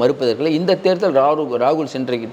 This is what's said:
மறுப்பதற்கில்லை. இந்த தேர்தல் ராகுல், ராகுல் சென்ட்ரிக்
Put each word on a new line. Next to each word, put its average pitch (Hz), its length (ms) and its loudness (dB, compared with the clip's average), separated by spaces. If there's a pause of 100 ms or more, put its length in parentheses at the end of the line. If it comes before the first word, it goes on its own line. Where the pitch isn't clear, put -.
மறுப்பதற்கில்லை. 131 580 0
இந்த 180 260 2
தேர்தல் 185 380 2
ராகுல், 151 260 0 (160)
ராகுல் 147 300 0
சென்ட்ரிக் 123 380 -4